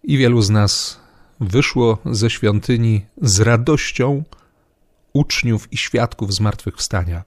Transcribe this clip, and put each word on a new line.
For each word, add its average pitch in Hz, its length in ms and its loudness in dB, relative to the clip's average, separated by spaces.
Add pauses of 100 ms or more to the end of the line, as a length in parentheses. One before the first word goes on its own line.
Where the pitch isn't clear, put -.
I 143 140 0
wielu 120 240 4
z 98 80 0
nas - 500 0 (400)
wyszło 117 680 2
ze 113 240 0
świątyni 110 760 0 (160)
z 101 180 2
radością 127 840 2 (880)
uczniów 120 600 0
i - 40 -8
świadków 113 560 -2
zmartwychwstania. 95 920 -4